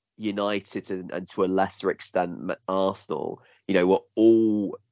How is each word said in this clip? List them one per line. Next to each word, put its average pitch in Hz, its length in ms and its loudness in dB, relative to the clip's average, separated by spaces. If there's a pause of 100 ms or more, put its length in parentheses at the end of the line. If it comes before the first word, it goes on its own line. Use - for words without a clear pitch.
(180)
United 104 720 -4
and, 92 200 -8
and 92 180 -8
to 98 160 -2
a - 20 4
lesser 95 440 0
extent 87 600 -4
M-, - 60 -6 (120)
Arsenal, 95 720 -2 (240)
you 98 60 -2
know, 90 140 4
were 92 140 4 (140)
all 110 600 4 (160)